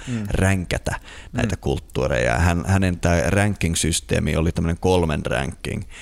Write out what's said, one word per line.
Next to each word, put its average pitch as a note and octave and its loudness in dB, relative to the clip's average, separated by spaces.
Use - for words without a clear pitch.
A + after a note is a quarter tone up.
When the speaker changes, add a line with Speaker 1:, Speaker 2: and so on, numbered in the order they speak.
Speaker 1:
Mm. A#2 -4
Speaker 2:
ränkätä - 0
näitä - 0
Speaker 1:
Mm. - -6
Speaker 2:
kulttuureja. B1+ 0
Hän, F2 2
hänen F#2+ 2
tää F2 2
ranking-systeemi E2 0
oli D#2+ 2
tämmönen E2 -2
kolmen E2+ 2
ranking, - -4